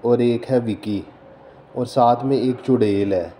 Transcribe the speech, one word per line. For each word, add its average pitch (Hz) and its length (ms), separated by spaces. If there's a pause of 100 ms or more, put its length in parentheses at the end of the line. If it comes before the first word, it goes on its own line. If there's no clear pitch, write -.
और 120 160
एक 120 240
है 131 140
विकी 107 440 (720)
और 123 100
साथ 123 380
में 135 180
एक 127 140
चुड़ैल 101 580
है। 85 260